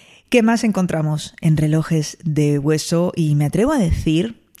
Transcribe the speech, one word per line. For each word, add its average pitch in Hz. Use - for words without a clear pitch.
¿Qué 240
más 226
encontramos 160
en 156
Relojes 156
de 147
Hueso? 156
Y 151
me 147
atrevo 202
a 311
decir 175